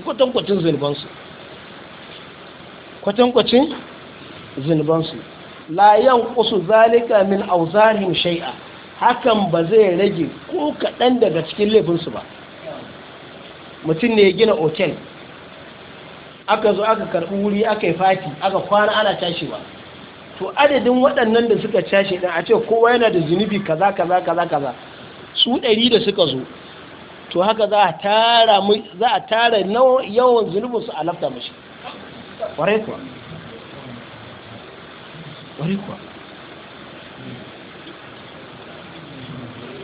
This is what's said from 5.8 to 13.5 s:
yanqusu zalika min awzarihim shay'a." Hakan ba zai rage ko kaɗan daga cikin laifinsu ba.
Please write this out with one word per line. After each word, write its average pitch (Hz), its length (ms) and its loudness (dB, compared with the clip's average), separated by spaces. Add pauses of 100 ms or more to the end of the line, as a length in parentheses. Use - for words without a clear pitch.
yanqusu 233 680 2
zalika 226 560 4
min 196 260 0
awzarihim 190 640 2
shay'a." 170 400 -4 (460)
Hakan 220 520 0
ba 165 120 0
zai 196 340 4
rage 170 320 0 (220)
ko 370 260 -4
kaɗan 247 420 0
daga 170 300 2
cikin 208 240 0
laifinsu 170 380 0
ba. 101 100 -10 (1600)